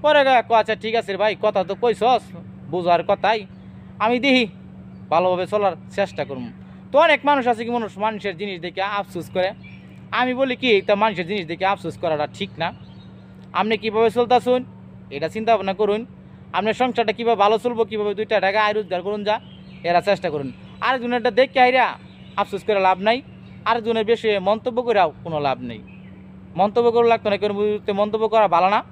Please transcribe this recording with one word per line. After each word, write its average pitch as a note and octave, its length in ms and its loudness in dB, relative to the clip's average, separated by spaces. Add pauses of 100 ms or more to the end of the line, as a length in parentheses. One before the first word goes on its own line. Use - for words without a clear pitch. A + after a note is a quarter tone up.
পরে D4 220 4
কয়, A#3 340 4
"আচ্ছা G#3+ 180 2
ঠিক A3+ 200 -6
আছে G#3+ 160 -2
রে F#3+ 60 -4
ভাই, G3+ 240 0
কথা G3+ 220 0
তো F#3 120 -6
কইছস, A3+ 460 2 (480)
বুঝার E3+ 340 0
কথাই, G3+ 420 0 (540)
আমি A#3 200 2
দেখি B3+ 280 2 (640)
ভালোভাবে F3+ 380 0
চলার G3+ 240 0 (240)
চেষ্টা F#3 300 -4
করবো।" B2+ 220 -10 (440)
তো C#4 80 4
অনেক D#4 240 4
মানুষ C#4 240 2
আছে A#3 180 -2
কি A#3 60 -6
মানুষ A3 260 -6
মানুষের G3+ 400 -4
জিনিস F#3+ 240 -8
দেখে F3+ 200 -8
আফসোস G3 480 -6
করে। F#3 220 0 (600)
আমি B3 220 0
বলি C4 220 0
কি, G#3 260 2
তা G3+ 140 2
মানুষের G3 320 0
জিনিস G3 180 -6
দেখে F3 200 -6
আফসোস F#3+ 320 -2
করাটা D3+ 360 -2
ঠিক G3 240 -8
না। E3 160 -4 (800)
আপনি G#3 240 0
কীভাবে A3 320 2
চলতাছুন B3 560 2 (440)
এটা C#3+ 200 -6
চিন্তা A3 220 -2
ভাবনা G3 220 2
করুন, G#3 320 0 (480)
আপনার G3 200 0
সংসারটা A#3+ 380 0
কীভাবে A3+ 240 0
ভালো G#3 220 4
চলবো, A3+ 280 -2
কীভাবে G#3 280 -4
দুইটা G#3+ 260 -2
টাকা G3 260 2
আয় G#3 80 0
রোজগার F#3 280 -4
করুন G#3 220 -6
যা, G#3 160 -2 (440)
এরা F3 180 2
চেষ্টা F#3 280 0
করুন। C#3 220 -6 (300)
আরেকজনেরটা A#3+ 500 -2
দেখে B3+ 280 2
আইরা B3 380 4 (380)
আফসোস G3 280 -6
করে G#3 160 2
লাভ F#3 200 4
নাই, A3 220 0 (440)
আরেকজনের A3+ 400 0
বেশি G#3+ 340 0
মন্তব্য A3 420 -2
করেও G3+ 300 2 (120)
কোনো D#3+ 160 -6
লাভ C3 220 -2
নেই। A#2 180 -10 (760)
মন্তব্য G#3+ 360 2
করা A#3 160 4
লাগতো A3+ 220 2
না, G3+ 80 0
কেউ G3+ 160 -2
বিরুদ্ধে G#3 400 -2
মন্তব্য G#3 340 -2
করা G#3+ 200 4
ভালো F3 220 4
না। A3 220 0